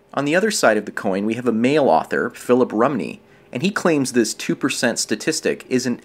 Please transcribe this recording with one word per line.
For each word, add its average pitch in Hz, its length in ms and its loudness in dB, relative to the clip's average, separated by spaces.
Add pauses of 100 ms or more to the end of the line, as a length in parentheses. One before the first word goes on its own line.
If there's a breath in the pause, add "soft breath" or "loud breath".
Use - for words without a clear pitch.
(160 soft breath)
On 139 100 -2
the 147 100 0
other 208 140 2
side 120 280 4
of 104 100 -4
the 101 40 -10
coin, 101 360 -2
we 110 80 -2
have 123 120 -6
a 120 40 4
male 127 380 2
author, 80 420 0
Philip 123 420 2
Rumney, 107 480 0 (300 soft breath)
and 127 100 -6
he 180 80 0
claims 151 440 0
this 117 200 2
two - 220 -4
percent 120 420 -2
statistic - 720 -2
isn't 123 360 -2